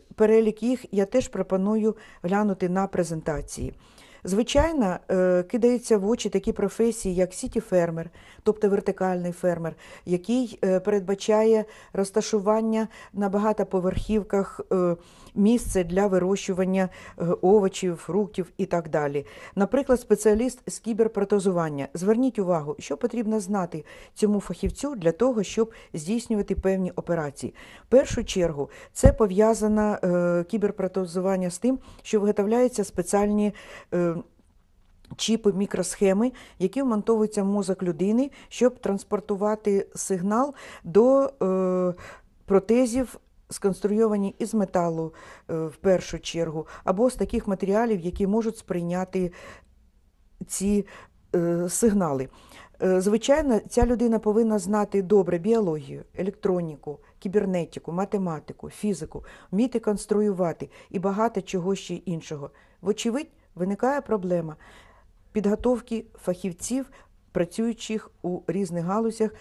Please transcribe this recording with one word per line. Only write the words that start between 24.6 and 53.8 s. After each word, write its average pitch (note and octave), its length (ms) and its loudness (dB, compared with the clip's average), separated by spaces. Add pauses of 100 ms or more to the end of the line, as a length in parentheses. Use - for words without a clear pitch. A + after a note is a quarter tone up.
для E3 180 2
того, A3+ 300 2
щоб A3+ 300 -2 (220)
здійснювати G3+ 600 -2
певні F#3+ 420 0
операції. D#3 580 -6 (280)
В - 80 -20
першу B3+ 340 4
чергу, D#3+ 460 -2 (220)
це - 200 8
пов'язано, G#3+ 920 2
е, F3 400 2
кіберпротезування F#3 1080 -2
з - 80 -8
тим, C4 200 0 (240)
що G#3+ 180 0
виготовляються G#3 640 2
спеціальні, G#3 680 0 (400)
е, F3 180 2 (1040)
чіпи, A3 360 0
мікросхеми, G3 800 0 (260)
які F#3 240 -2
вмонтовуються G#3+ 600 0
в G3 40 0
мозок G3 360 -2
людини, G3 480 0 (180)
щоб B3 300 0
транспортувати G3+ 1160 -2
сигнал G#3 600 -2 (300)
до, B3 480 4 (100)
е, F#3 520 0 (500)
протезів, A3+ 760 2 (300)
сконструйовані G3+ 880 0
із A3+ 160 -4
металу, E3+ 600 0 (360)
е, E3 40 -4
в D#3+ 220 -6
першу F3+ 420 0
чергу, D#3+ 480 -6 (180)
або G#3+ 260 2
з B3 40 -4
таких G#3+ 340 -4
матеріалів, G3+ 520 0
які F3+ 260 -2
можуть A3 320 0
сприйняти F3+ 720 -4 (1160)
ці, G3 400 0 (480)
е, E3+ 340 0
сигнали. F3 600 0 (540)
Е, F#3 180 4
звичайно, A3+ 680 2
ця A#3+ 180 2